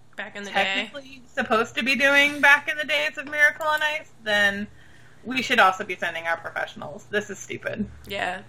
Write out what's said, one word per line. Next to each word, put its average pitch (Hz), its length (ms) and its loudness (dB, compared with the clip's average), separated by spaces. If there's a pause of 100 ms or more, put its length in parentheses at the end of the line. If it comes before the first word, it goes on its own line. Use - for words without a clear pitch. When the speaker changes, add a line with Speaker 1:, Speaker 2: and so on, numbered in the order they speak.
(160)
Speaker 1:
Back 208 200 -10
in 202 80 -10
the 202 60 -10
day. 196 140 0 (280)
Speaker 2:
technically 277 300 -16 (120)
supposed 233 420 0
to 294 80 -2
be 262 120 2
doing 285 460 4
back 285 260 6
in 320 80 -4
the 302 80 -4
days 302 340 -2
of 285 140 -10
Miracle 302 340 2
on 302 160 2
Ice, 302 300 -4 (120)
then 208 440 0 (560)
we 254 180 -4
should 240 180 2
also 190 260 4
be 185 100 -8
sending 165 320 -6
our 165 80 0
professionals. - 720 -10
This 202 200 -2
is 190 100 -12
stupid. - 500 -8 (160)
Speaker 1:
Yeah, 196 440 -6